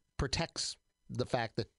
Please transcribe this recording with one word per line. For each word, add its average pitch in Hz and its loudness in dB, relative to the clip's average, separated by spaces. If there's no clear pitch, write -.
protects - -2
the 120 0
fact 117 0
that 113 0